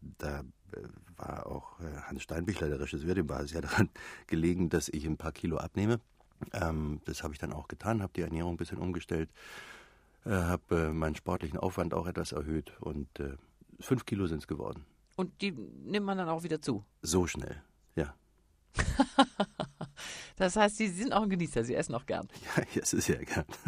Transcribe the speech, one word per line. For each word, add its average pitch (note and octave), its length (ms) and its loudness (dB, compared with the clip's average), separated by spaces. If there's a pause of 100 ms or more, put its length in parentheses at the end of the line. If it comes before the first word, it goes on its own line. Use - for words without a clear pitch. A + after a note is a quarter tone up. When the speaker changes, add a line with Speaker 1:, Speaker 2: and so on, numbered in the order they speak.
(180)
Speaker 1:
da, D2 220 -4 (320)
äh, - 100 -10 (360)
war - 280 -6
auch, - 360 -10
äh, D2+ 260 -8
Hans - 160 -8
Steinbichler, E2 440 0
der D2 120 0
Regisseur, D2 340 0
dem F2 160 2
war C#2 160 -2
sehr D#2+ 160 -2
<laughs> D#2 260 4
daran - 20 2 (360)
gelegen, E2+ 440 4
dass E2 200 2
ich D2+ 160 -4
ein D#2 120 0
paar D#2+ 160 -4
Kilo D#2+ 240 -2
abnehme. G#2 420 2 (540)
Ähm, D#2 500 0
das - 180 -6
habe D2+ 120 -4
ich D2 60 -12
dann D2+ 120 -4
auch D2 160 -8
getan, A2 340 0
habe F#2+ 140 -4
die F2+ 60 -2
Ernährung E2 320 0
ein E2 40 -4
bisschen - 200 -4
umgestellt, E2+ 520 -2 (960)
äh, - 60 -4
habe, F2 580 4
äh, D#2 60 0
meinen D#2 220 2
sportlichen F2 440 -2
Aufwand F2+ 340 0
auch E2+ 140 0
etwas E2+ 240 -4
erhöht D2+ 480 -2
und, D2 400 -6
äh, C#2 160 -4 (460)
fünf - 240 0
Kilo G2 200 0
sind's D#2 220 -2
geworden. - 380 -6 (320)
Speaker 2:
Und - 240 -4
die G3+ 100 0
nimmt A#2+ 540 -4
man G3 120 0
dann F3+ 120 0
auch E3 140 -2
wieder D#3 180 0
zu? G#2 240 0 (160)
Speaker 1:
So F2+ 260 4
schnell, - 340 -6 (360)
ja. D2+ 180 0 (580)
Speaker 2:
<laughs> - 120 2 (1500)
Das F#3 180 4
heißt, G#3 220 6
Sie A3 100 4
sind F#3+ 240 -2
auch G#3 120 4
ein G#3 60 2
Genießer, E3 360 2
Sie A#2+ 100 0
essen - 180 0
auch A#2 120 -4
gern. - 240 -2 (120)
Speaker 1:
<laughs> - 140 -4
Ja, - 160 6
ich - 100 2
esse - 200 2
sehr - 240 2
gern. - 200 -2 (220)